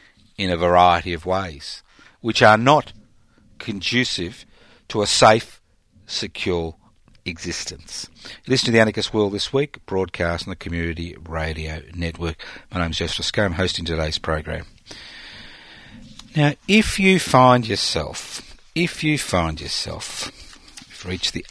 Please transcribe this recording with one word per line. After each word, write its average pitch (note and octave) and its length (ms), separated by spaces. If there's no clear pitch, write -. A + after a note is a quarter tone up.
in F#2+ 140
a F2 80
variety F2 560
of D#2+ 100
ways, F2+ 580
which A#2 220
are G#2+ 160
not C3+ 340
conducive G2+ 840
to A2 120
a G#2 60
safe, - 540
secure E2+ 720
existence. - 840
You - 300
listen B2+ 140
to B2 40
The A2+ 80
Anarchist A2 340
World G#2 200
This - 200
Week, C#3+ 340
broadcast F2 600
on F#2+ 40
the F2+ 60
Community E2+ 600
Radio D#2+ 540
Network. E2+ 440
My F2+ 80
name's E2 180
Jeff F2 120
Stroskowski. - 340
I'm F2+ 100
hosting F2 300
today's D#2+ 340
program. D#2+ 480
Now, D3 160
if G#3 320
you F#3+ 180
find B2 480
yourself, - 880
if E3 260
you D3+ 160
find D#2+ 420
yourself, - 680
we've - 180
reached F2+ 280
the - 180